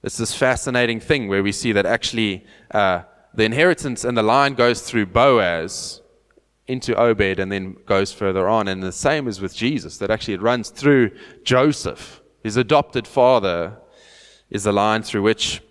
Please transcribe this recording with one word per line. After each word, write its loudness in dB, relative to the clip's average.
It's -8
this -6
fascinating -2
thing -2
where 0
we -2
see -4
that 2
actually, -2
uh, 0
the 2
inheritance 0
and -2
the 2
line 2
goes 2
through -2
Boaz 0
into -4
Obed 2
and -4
then -6
goes 0
further 0
on. 0
And -6
the -6
same -2
is -8
with -8
Jesus, -4
that -4
actually -4
it -6
runs -2
through 4
Joseph. 0
His -2
adopted 0
father 2
is -6
the 2
line 2
through -4
which 0